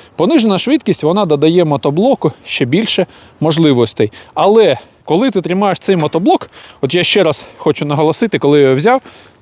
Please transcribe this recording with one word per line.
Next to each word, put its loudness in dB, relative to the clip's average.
понижена 0
швидкість, -2
вона 0
додає 2
мотоблоку -2
ще -4
більше -2
можливостей. 0
Але 2
коли 0
ти -2
тримаєш -2
цей 0
мотоблок, -2
от -4
я 0
ще 0
раз -2
хочу -2
наголосити, -2
коли 2
я 4
його 4
взяв, 0